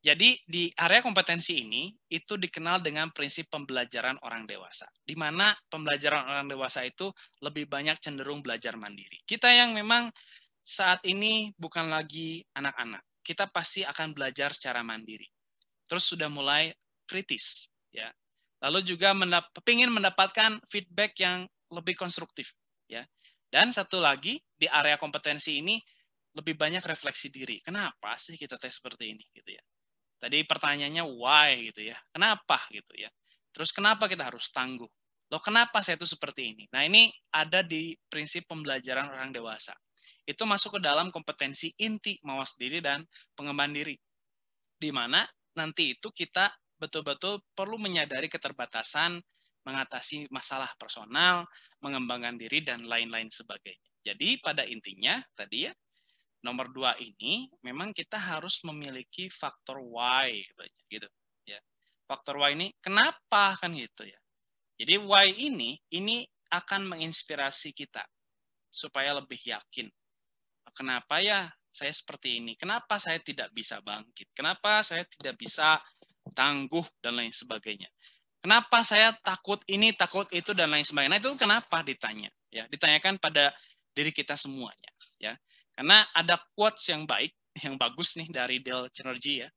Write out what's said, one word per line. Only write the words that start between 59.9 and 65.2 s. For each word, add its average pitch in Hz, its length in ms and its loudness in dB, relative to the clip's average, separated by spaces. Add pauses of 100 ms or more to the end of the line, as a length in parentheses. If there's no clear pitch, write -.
gitu, 98 300 -12 (260)
gitu 104 200 -12 (360)
ya. 104 160 -16 (480)
Faktor 139 320 -6
why 143 160 4
ini 190 240 -4
kenapa 202 800 4
kan 170 160 -4
gitu 110 320 -12
ya. - 80 -20 (640)
Jadi 143 160 6
why 202 320 8